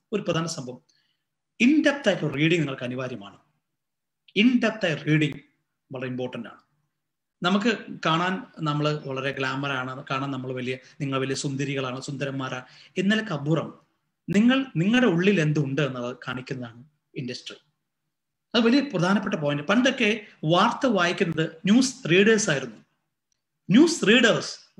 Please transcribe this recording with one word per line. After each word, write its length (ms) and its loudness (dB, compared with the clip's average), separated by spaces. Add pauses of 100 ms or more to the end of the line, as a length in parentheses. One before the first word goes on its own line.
(120)
ഒരു 100 -2
പ്രധാന 240 -2
സംഭവം 340 -10 (840)
in 120 6
depth 300 2
ആയിട്ടുള്ള 280 0
reading 260 2
നിങ്ങൾക്ക് 240 -6
അനിവാര്യമാണ്. 520 -10 (1040)
in 80 6
depth 380 0
ആയ 80 0
reading 440 0 (540)
വളരെ 160 -8
ഇമ്പോർട്ടന്റ് 400 -8
ആണ്. 100 -20 (840)
നമുക്ക് 360 0 (280)
കാണാൻ 400 -2 (120)
നമ്മൾ 480 -2
വളരെ 260 -6
glamour 380 -6
ആണ്, 400 -8
കാണാൻ 200 -4
നമ്മൾ 220 -8
വലിയ, 260 -6 (220)
നിങ്ങൾ 180 -4
വലിയ 160 -2
സുന്ദരികളാണ്, 640 -6
സുന്ദരന്മാരാണ്. 640 -8 (320)
ഇന്നലെ 360 0
അപ്പുറം 460 -4 (520)
നിങ്ങൾ, 360 4 (100)
നിങ്ങളുടെ 300 2
ഉള്ളിൽ 340 4
എന്തുണ്ട് 420 0
എന്നത് 340 -4 (120)
കാണിക്കുന്നതാണ് 560 -10 (300)
industry. 420 -12 (960)
അത് 100 4
വലിയ 160 6
പ്രധാനപ്പെട്ട 540 0
പോയിന്റ്. 280 -2
പണ്ടൊക്കെ 640 2 (180)
വാർത്ത 420 2
വായിക്കുന്നത് 640 0 (140)
news 460 2
റീഡേഴ്സ് 400 4
ആയിരുന്നു. 260 -4 (920)
News 380 6
റീഡേഴ്സ് 500 4 (220)